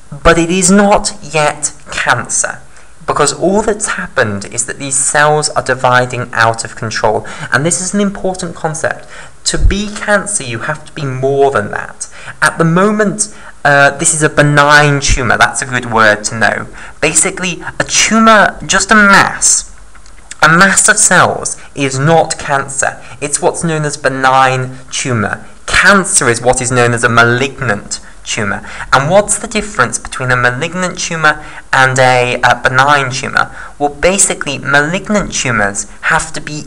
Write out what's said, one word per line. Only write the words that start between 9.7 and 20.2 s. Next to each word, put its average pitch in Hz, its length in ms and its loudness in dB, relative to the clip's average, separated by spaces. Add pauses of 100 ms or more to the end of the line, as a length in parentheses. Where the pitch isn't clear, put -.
cancer, 196 520 -2
you 113 160 -6
have - 240 -8
to - 80 -20
be 151 120 -8
more 139 460 2
than 104 220 -2
that. - 360 -10 (320)
At 156 180 -2
the 165 60 2
moment, 202 720 0 (280)
uh, 143 340 6
this 165 160 0
is 151 80 0
a 151 60 4
benign 147 720 4
tumor. 113 360 2
That's 110 260 0
a 127 40 -6
good 123 260 -4
word 107 340 4
to 113 120 -6
know. 104 300 0 (320)
Basically, 170 600 -2 (200)
a 165 40 0
tumor, 220 800 4
just 185 280 0
a - 20 4
mass, 196 840 2 (640)